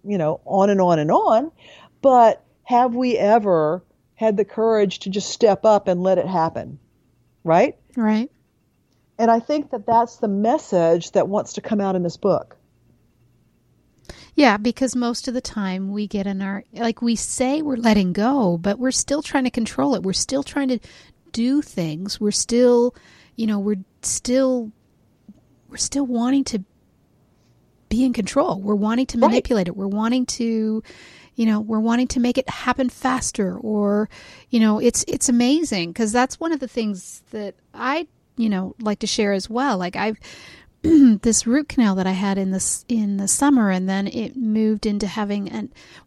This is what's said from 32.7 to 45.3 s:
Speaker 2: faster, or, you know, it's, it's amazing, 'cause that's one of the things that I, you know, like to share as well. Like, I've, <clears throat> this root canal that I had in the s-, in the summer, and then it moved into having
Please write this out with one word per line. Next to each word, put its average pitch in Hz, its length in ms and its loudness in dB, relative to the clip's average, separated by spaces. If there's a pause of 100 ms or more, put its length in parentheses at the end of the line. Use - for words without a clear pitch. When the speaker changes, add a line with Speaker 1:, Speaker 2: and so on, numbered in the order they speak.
Speaker 2:
faster, 220 640 -4
or, 208 540 0 (400)
you 240 100 2
know, 214 200 4
it's, - 280 0
it's - 220 -4
amazing, 240 640 0
'cause 220 180 -2
that's 247 280 0
one 330 120 -2
of 302 80 -2
the 254 80 -8
things 208 540 -8 (100)
that 208 240 -10 (180)
I, 277 340 -4 (280)
you 226 140 0
know, 190 320 -4
like 214 180 -2
to 214 80 -6
share 202 260 0
as 190 160 -4
well. 240 280 -2
Like, 180 180 -6
I've, 214 240 -4 (340)
<clears throat> - 300 -20
this 240 640 6
root 285 220 0
canal 208 260 2
that 185 100 -2
I 190 60 -2
had 196 260 -2
in 190 140 -2
the 185 60 -2
s-, - 320 -6
in 208 280 -2
the 196 100 -4
summer, 254 440 4
and 185 160 0
then 196 180 -2
it - 300 -6
moved 220 500 0
into 208 220 -2
having 202 420 -4